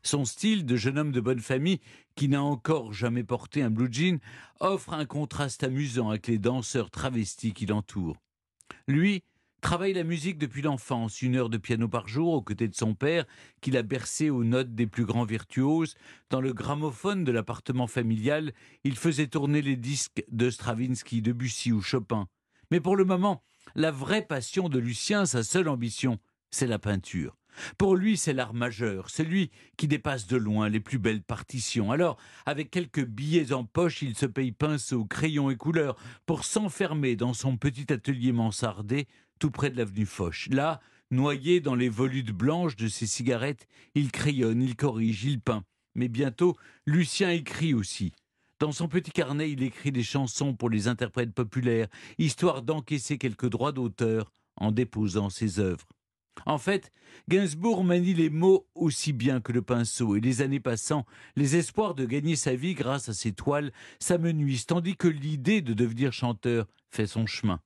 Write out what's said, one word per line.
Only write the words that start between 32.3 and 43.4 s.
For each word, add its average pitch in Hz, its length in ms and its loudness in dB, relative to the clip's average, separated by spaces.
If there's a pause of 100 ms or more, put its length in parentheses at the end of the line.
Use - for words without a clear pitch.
avec 147 260 -4
quelques 151 340 -2
billets 143 460 0
en 127 140 -2
poche, 165 360 0
il 127 140 -4
se - 100 0
paye 127 280 -2
pinceau, 131 500 0
crayon 143 480 0
et 120 60 -2
couleur 147 400 0 (280)
pour 165 200 -2
s'enfermer 151 720 0
dans 120 160 0
son 127 240 0
petit 135 340 -2
atelier 127 400 0
mansardé, 110 760 0 (320)
tout 151 140 0
près 143 180 0
de 127 60 -6
l'avenue 107 300 0
Foch. 87 440 -4
Là, 143 300 0 (320)
noyé 147 480 2
dans 139 160 0
les 123 140 2
volutes 127 420 -2
blanches 139 460 0
de 113 100 -2
ses 110 180 -4
cigarettes, 120 600 -2 (280)